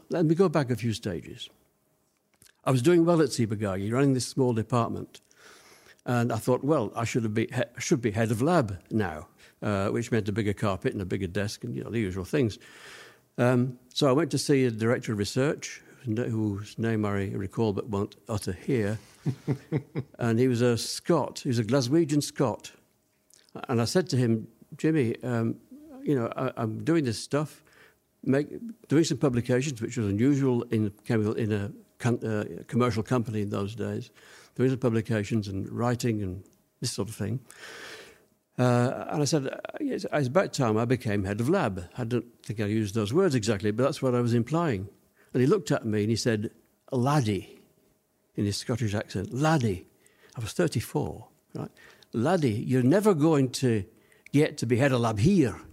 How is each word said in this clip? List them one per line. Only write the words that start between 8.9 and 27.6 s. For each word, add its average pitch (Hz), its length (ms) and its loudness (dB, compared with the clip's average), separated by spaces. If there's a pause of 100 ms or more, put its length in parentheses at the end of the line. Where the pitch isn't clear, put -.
now," 85 380 -2 (340)
uh, 101 280 0
which 117 200 -4
meant 107 200 0
a - 20 -2
bigger 101 220 0
carpet 104 400 -2
and 101 80 -4
a - 20 -4
bigger 98 220 -4
desk 101 360 -4
and, 120 140 -8
you 113 80 -8
know, - 60 -10
the 113 100 -2
usual 98 240 -2
things. 123 340 0 (760)
Um, 127 420 2 (140)
so 147 160 2
I 127 40 6
went 147 180 2
to 143 80 -2
see 135 280 2
the 120 100 2
director 120 360 0
of 104 60 -2
research, - 640 -2 (220)
whose 110 120 -2
na-, 120 80 -2
whose 107 540 -4
name 110 260 0
I 101 300 0
recall 104 400 -2
but - 160 -6
won't 101 260 -2 (120)
utter 104 240 -4
here. 110 460 -2 (280)
<laughs> - 920 -6
And 113 200 2
he 131 100 4
was 120 140 2
a 120 160 4
Scot. - 640 -2
He - 80 -6
was 117 100 0
a 117 60 0
Glaswegian 139 580 2
Scot. - 500 -4 (960)
And 117 120 2
I 117 40 2
said 180 260 0
to 139 60 0
him, 113 320 2 (300)
"Jimmy, 147 440 0
um, 117 340 -2 (460)
you 151 120 0
know, 117 200 -2
I, 131 220 -4
I'm 110 260 -4
doing 156 220 2
this 110 140 -2
stuff, - 440 -4 (600)